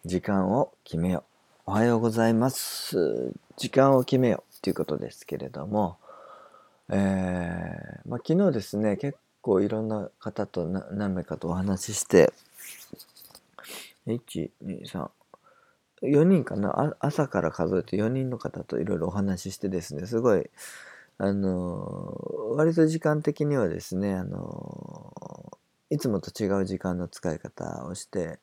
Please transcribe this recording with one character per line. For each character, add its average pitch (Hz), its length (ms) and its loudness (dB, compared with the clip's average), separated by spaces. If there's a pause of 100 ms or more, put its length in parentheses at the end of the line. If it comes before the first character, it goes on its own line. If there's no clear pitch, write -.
時 87 160 0
間 95 300 2
を 123 200 0 (100)
決 - 140 -8
め 85 140 2
よ。 82 140 -2 (420)
お 98 60 -4
は 107 120 4
よ 117 120 6
う 110 40 2
ご 117 80 2
ざ 113 180 4
い 117 60 6
ま 117 160 4
す。 64 840 -2 (240)
時 127 100 -6
間 135 280 6
を 127 60 4
決 127 160 2
め 127 120 4
よ - 120 -2 (200)
と 95 80 0
い - 20 0
う - 20 0
こ - 120 -2
と 76 100 -2
で - 140 -8
す - 160 -20
け - 100 -8
れ 65 140 -8
ど 71 160 -8
も、 101 320 0 (920)
え - 60 -4
ー、 90 1120 -2
ま 120 80 -6
あ、 120 100 -6
昨 160 80 2
日 190 160 6
で 117 120 -2
す - 160 -6
ね、 107 180 2
結 143 220 -6 (240)
構 98 180 4
い 101 80 4
ろ 110 140 -2
ん 110 60 -4
な 107 200 -4 (100)
方 104 280 -6
と 90 180 -4
な-、 90 260 -4
何 98 240 -2
名 87 100 -4
か - 120 -6
と 82 120 -6
お 87 60 -2
話 95 380 -2
し 98 60 -6
し - 60 -4
て、 - 280 10 (1700)
一、 110 440 -6 (120)
二、 - 240 -10
三、 - 240 -6 (920)
四 143 260 6
人 180 180 6
か - 120 -6
な。 101 140 0 (100)
あ-、 147 200 0
朝 147 280 0
か 92 140 0
ら 82 80 2
数 87 260 0
え 90 60 2
て - 160 -2
四 110 120 2
人 131 200 -2
の 123 80 -6
方 - 260 -8
と - 160 -4
い 85 60 -2
ろ 101 80 0
い 85 60 -2
ろ 87 80 0
お - 20 -2
話 98 400 -2
し 95 60 -12
し - 20 -18
て 101 100 -4
で 92 140 -2
す - 120 -12
ね、 80 120 -6
す 113 120 -2
ご 117 160 4
い、 82 140 0 (720)
あ 98 120 2
の 90 840 -4 (360)
ー、 - 40 -2
割 160 180 4
と 165 120 6
時 160 120 0
間 151 220 2
的 151 240 -2
に 147 100 0
は 113 140 2
で 87 120 -4
す - 140 -10
ね、 98 200 0
あ 92 100 -4
の - 880 -12 (760)
ー、 151 60 0
い - 20 0
つ 135 100 0
も 101 100 2
と - 120 -8
違 107 220 -2
う 98 120 2
時 95 140 -4
間 90 180 -2
の 87 120 -4
使 - 260 -4
い 78 40 -8
方 - 460 -10
を 85 100 -10
し - 120 -14
て 82 360 -6